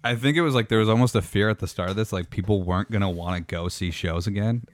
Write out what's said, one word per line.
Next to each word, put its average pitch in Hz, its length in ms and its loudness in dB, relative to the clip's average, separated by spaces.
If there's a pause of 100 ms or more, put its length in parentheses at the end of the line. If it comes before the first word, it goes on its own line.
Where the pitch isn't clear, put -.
I 120 140 0
think 139 200 2
it 175 60 4
was, 147 120 2
like, 117 140 2
there 113 100 4
was 110 120 4
almost 117 240 4
a 104 80 2
fear 104 260 0
at 107 120 -2
the 92 60 -4
start 90 220 -6
of 95 80 -4
this, 110 160 -4
like, 90 160 -4
people 98 340 0
weren't 90 280 -2
gonna 101 180 2
wanna 87 320 -4
go 85 280 -6
see 90 220 -4
shows 85 360 -4
again. 110 480 -2